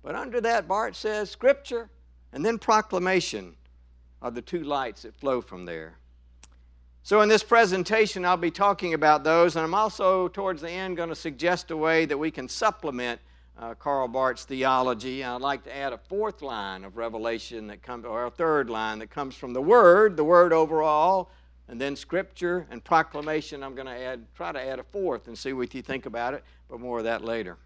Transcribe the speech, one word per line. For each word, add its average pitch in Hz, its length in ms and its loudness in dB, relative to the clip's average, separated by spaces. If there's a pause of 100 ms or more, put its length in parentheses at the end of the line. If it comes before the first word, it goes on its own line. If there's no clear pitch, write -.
But 147 140 -10
under 247 260 -4
that, 220 260 0
Barth 202 280 -2
says, 214 340 -6
"Scripture 247 640 -2 (420)
and 143 100 -6
then 226 140 0
proclamation 185 960 0 (640)
are 123 120 -8
the 120 100 -10
two 165 220 -6
lights 135 400 -4
that 113 120 -20
flow 131 260 -2
from 90 240 -14
there." 82 340 -12 (1040)
So 214 180 4
in 208 80 6
this 214 120 6
presentation, 202 840 2
I'll 180 100 4
be 170 160 -2
talking 196 420 0
about 151 300 4
those, 165 320 6
and 160 80 0
I'm 165 100 -2
also, 190 540 0
towards 185 340 -6
the 170 80 -8
end, 185 280 -6
gonna 170 180 -6
suggest 170 560 -2
a 160 60 -6
way 160 260 2
that 143 140 -2
we 151 140 -4
can 127 180 -12
supplement, 123 720 -4 (360)
uh, 117 180 -12
Karl 135 340 -2
Barth's 131 340 -2
theology. 127 800 0
And 123 140 -6
I'd 123 40 -8
like 135 240 -4
to 123 100 -16
add 139 200 -6
a 110 40 -12
fourth 208 440 -6
line 98 420 -10
of 98 140 -16
revelation 113 680 -6
that 104 140 -16
comes, 120 220 -12
or 120 220 -6
a 120 40 -6
third 151 400 0
line 110 300 -4
that 110 100 -12
comes 139 260 -8
from 123 180 -10
the 131 80 -2
Word, 196 560 8
the 151 80 2
Word 175 260 8
overall, 160 800 2 (400)
and 120 100 -12
then 139 160 -4
Scripture 175 720 -6
and 117 140 -14
proclamation. 156 800 -2
I'm 135 100 -14
gonna 131 180 -12
add, 127 340 -10 (100)
try 175 160 -10
to 139 100 -8
add 131 160 -8
a 123 60 -14
fourth 165 460 -6
and 113 80 -14
see 135 160 -8
what 123 200 -6
you 131 80 -10
think 131 240 -8
about 120 280 -6
it, 143 100 -12 (260)
but 120 120 -16
more 123 160 -6
of 110 80 -4
that 113 180 -2
later. 113 320 -6 (100)